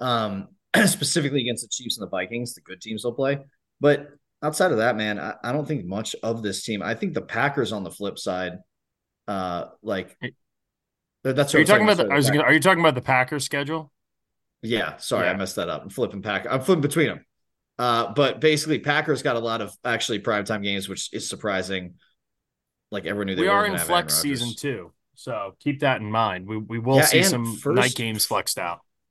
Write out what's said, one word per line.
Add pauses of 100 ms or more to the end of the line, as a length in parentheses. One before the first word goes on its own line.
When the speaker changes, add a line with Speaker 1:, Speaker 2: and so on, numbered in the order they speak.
Speaker 1:
um, (260)
<clears throat>
specifically
against
the
Chiefs
and
the
Vikings,
the
good
teams
they'll
play. (420)
But (340)
outside
of
that,
man,
I,
I
don't
think
much
of
this
team.
I
think
the
Packers
on
the
flip
side, (680)
uh, (180)
like,
Speaker 2:
Hey, (880)
Speaker 1:
that,
that's
what
Speaker 2:
are
you
Speaker 1:
I'm
Speaker 2:
talking
about
the,
Speaker 1:
talking
Speaker 2:
I
was
Speaker 1:
about.
Speaker 2:
gonna,
are
you
talking
about
the
Packers
schedule? (680)
Speaker 1:
Yeah,
sorry,
I
Speaker 2:
Yeah.
Speaker 1:
messed
that
up.
I'm
flipping
Pack-,
I'm
flipping
between
'em. (520)
Uh,
but
basically,
Packers
got
a
lot
of (100)
actually
primetime
games,
which
is
surprising. (960)
Like,
everyone
knew
they
Speaker 2:
We
Speaker 1:
weren't
Speaker 2:
are
Speaker 1:
gonna
Speaker 2:
in
Speaker 1:
have
Speaker 2:
flex
Speaker 1:
Aaron
Rodgers.
Speaker 2:
season
too, (220)
so
keep
that
in
mind.
We,
we
will
Speaker 1:
Yeah,
Speaker 2:
see
Speaker 1:
and
Speaker 2:
some
Speaker 1:
first,
Speaker 2:
night
games
flexed
out. (300)